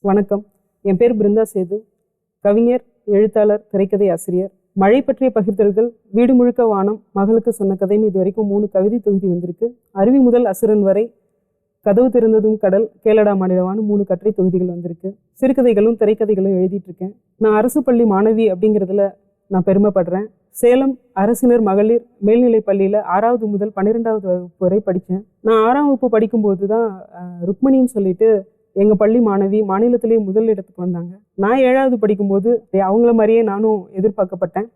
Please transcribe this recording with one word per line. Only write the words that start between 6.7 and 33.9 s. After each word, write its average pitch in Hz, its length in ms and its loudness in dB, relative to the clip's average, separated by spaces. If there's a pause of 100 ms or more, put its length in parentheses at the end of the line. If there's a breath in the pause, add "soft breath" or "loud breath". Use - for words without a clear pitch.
மகளுக்கு 220 400 0
சொன்ன 190 280 -2
கதைன்னு 208 240 0
இது 214 80 0
வரைக்கும் 190 340 -2
மூணு 202 220 -2
கவிதை 202 300 -2
தொகுதி 196 280 -2
வந்திருக்கு. 180 500 -6 (160)
அருவி 220 260 2
முதல் 247 260 4
அசுரன் 208 380 0
வரை, 196 300 0 (680)
கதவு 220 280 2
திறந்ததும் 220 480 2
கடல், 214 340 0 (140)
கேளடா 214 300 4
மாநிலவான்னு 185 460 -2
மூணு 208 240 0
கட்டுரை 196 280 -4
தொகுதிகள் 185 340 0
வந்திருக்கு. 175 500 -10 (160)
சிறுகதைகளும் 240 640 0
திரைக்கதைகளும் 202 680 0
எழுதிட்டு 185 220 -4
இருக்கேன். 185 300 -14 (220)
நான் 214 180 0
அரசு 240 280 0
பள்ளி 240 220 2
மாணவி 214 480 2
அப்படிங்கிறதுல 196 580 0 (360)
நான் 190 200 -2
பெருமைப்படுறேன். 196 600 0 (220)
சேலம் 254 500 0 (140)
அரசினர் 233 480 2
மகளிர் 214 460 0 (120)
மேல்நிலைப் 220 500 2
பள்ளியில 196 320 0
ஆறாவது 220 460 -2
முதல் 208 260 -4
பன்னிரெண்டாவது 220 540 -2
வகுப்பு 180 320 -6
வரை 190 280 0
படிச்சேன். 185 380 -4 (160)
நான் 220 240 2
ஆறாம் 262 200 0
வகுப்பு 262 240 0
படிக்கும்போது 214 580 0
தான், 214 380 -4 (100)
அஹ், 175 360 -10
ருக்மணின்னு 262 340 2
சொல்லிட்டு 208 720 0 (160)
எங்க 208 220 2
பள்ளி 214 240 2
மாணவி 208 460 0
மாநிலத்திலேயே 226 560 0
முதல் 214 260 -2
இடத்துக்கு 196 360 -6
வந்தாங்க. 175 360 -6 (160)
நான் 208 240 0
ஏழாவது 262 400 2
படிக்கும்போது 208 640 0 (100)
அவங்கள 202 400 2
மாதிரியே 226 300 2
நானும் 208 500 -2